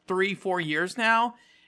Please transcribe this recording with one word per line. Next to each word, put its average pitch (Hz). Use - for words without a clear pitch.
three, 190
four 180
years 160
now, 233